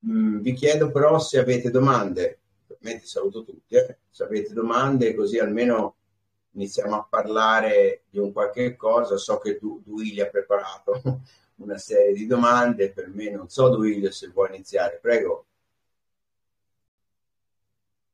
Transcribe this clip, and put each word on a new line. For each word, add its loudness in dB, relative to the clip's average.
Mm, 0
vi -2
chiedo 2
però 4
se 0
avete 2
domande. 2
Ovviamente -14
saluto -6
tutti, -4
eh. 2
Se -8
avete -6
domande, 0
così 0
almeno 0
iniziamo -4
a -6
parlare 2
di -8
un -2
qualche -2
cosa. 2
So -2
che -4
Du-, -10
Duilio -6
ha -8
preparato -4
<laughs> -8
una -12
serie 4
di -6
domande 2
per -14
me. -10
Non -12
so, 4
Duilio, 2
se -16
vuoi 0
iniziare. -4
Prego. -2